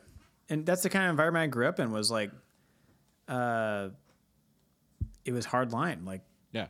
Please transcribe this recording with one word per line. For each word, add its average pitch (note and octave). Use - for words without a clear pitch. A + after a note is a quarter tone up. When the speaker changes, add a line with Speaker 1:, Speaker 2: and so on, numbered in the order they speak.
Speaker 1:
And D#3
that's F3+
the F#3
kind F#3+
of F3+
environment D#3+
I D#3+
grew B2
up F3+
in A#2
was, G#2+
like, G#2+
uh, A2+
it B2+
was A#2+
hard B2
line. B2
Like, F#2+
Speaker 2:
Yeah. A2